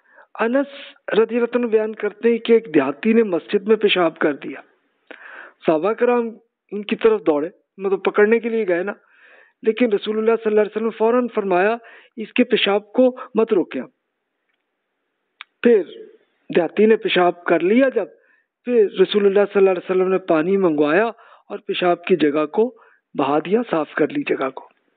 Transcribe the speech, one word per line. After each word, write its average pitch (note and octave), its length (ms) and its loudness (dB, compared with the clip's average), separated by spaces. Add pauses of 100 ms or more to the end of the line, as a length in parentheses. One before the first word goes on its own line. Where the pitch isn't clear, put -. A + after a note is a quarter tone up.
(420)
अनस C4 260 0 (460)
रज़ी A3 220 0
अल्लाह A#3+ 220 -2
अन्हु A#3+ 120 -2
बयान A3 260 0
करते G#3+ 360 -2
हैं A#3 80 0
कि A#3 140 2
एक G#3+ 180 2
देहाती D3 420 0
ने A3+ 120 4
मस्जिद G3 420 -4
में A3 100 2
पेशाब F3+ 440 0
कर D#3 120 0 (120)
दिया। - 180 -14 (1000)
सहाबा E3+ 280 0
कराम A#3+ 340 0 (440)
इनकी G#3 260 -6
तरफ A3 260 2
दौड़े, D#3 280 0 (280)
मतलब F#3+ 260 -2
पकड़ने G#3 340 2
के A3+ 100 -6
लिए A3+ 160 -2
गए F3 180 -2
ना, G3+ 120 -8 (680)
लेकिन A3 280 0
रसूलुल्लाह A3 440 0
सल्लल्लाहु G#3+ 300 2
अलैहि G#3 120 -8
वसल्लम A3 200 -4
फौरन A#3 380 2
फरमाया, G3 440 0 (380)
"इसके A3+ 280 -2
पेशाब G#3 500 -2
को B3+ 120 4 (300)
मत A3 160 0
रोकें।" D3 280 -2 (1800)
फिर A3 200 4 (640)
देहाती F#3 360 0
ने A3 120 6
पेशाब F3+ 500 0
कर E3 160 2
लिया B3 260 2
जब, G3 180 -4 (600)
फिर G#3 340 2
रसूलुल्लाह G3+ 440 2
सल्लल्लाहु G3 300 2
अलैहि E3+ 100 -10
वसल्लम F#3 260 0
ने F#3 60 0 (120)
पानी E3+ 300 0
मंगवाया D#3+ 480 0 (420)
और G3+ 80 -12 (100)
पेशाब F3 400 -2
की F#3+ 100 4
जगह D3+ 280 0 (120)
को A3+ 100 2 (480)
बहा D3 240 0
दिया, F#3 240 -2
साफ D#3+ 340 -4
कर C#3+ 140 0
ली C#3+ 180 -4
जगह C3 220 -4
को। - 180 -18 (280)